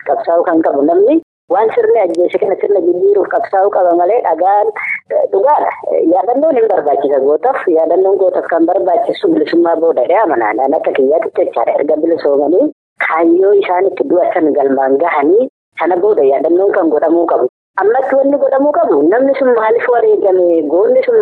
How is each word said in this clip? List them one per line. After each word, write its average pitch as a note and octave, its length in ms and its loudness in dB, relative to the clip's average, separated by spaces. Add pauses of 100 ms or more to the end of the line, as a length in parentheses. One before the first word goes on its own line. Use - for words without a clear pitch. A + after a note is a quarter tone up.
qabsaa'uu E3+ 380 0
kan E3 180 0
qabu C#3 200 0
namni D#4 380 2 (300)
waan G#4 200 0
sirni A4+ 300 0
ajjeese F3 380 0
kana G3 180 -2
sirna - 240 0
jijjiiruuf - 480 0
qabsaa'uu F#3+ 420 0
qaba F3+ 260 2
malee F3+ 260 0
dhagaan G3 480 0 (580)
dhugaadha. C4+ 440 0 (380)
Yaadannoon C4 460 0
hin A3+ 120 2
barbaachisa C#3+ 520 0
gootaaf. D#3 480 0
Yaadannoon F3 500 2
gootaaf F3+ 300 0
kan E3 180 0
barbaachisu F#3 600 0
bilisummaa E3 480 0
booda D3+ 320 0
dha F#3+ 140 2
amanaan. A#2+ 380 -2
Ani C#3 160 0
akka E3+ 160 -2
kiyyaatti C#3+ 440 0
jechaadha. F3 380 -2
Erga D#3 220 0
bilisoomanii D#3+ 760 0 (300)
kaayyoo E3+ 520 2
isaan F#3+ 340 0
itti F3+ 220 -4
du'a E3+ 240 0
san D#3 200 0
galmaan C3+ 460 0
gahanii E3 500 0 (280)
sana E3+ 200 -2
booda G3+ 260 0
yaadannoon D#3+ 500 0
kan F3+ 160 0
godhamuu D#3 380 0
qabu. C3+ 220 -2 (280)
Ammatti B3+ 380 0
wanni C#4 240 0
godhamuu C#4 340 0
qabu C#4+ 300 0
namni A#3+ 320 2
sun C4 200 0
maaliif A3 340 0
wareegame? F#3 720 2
Goonni G3+ 400 0
sun A#3 200 0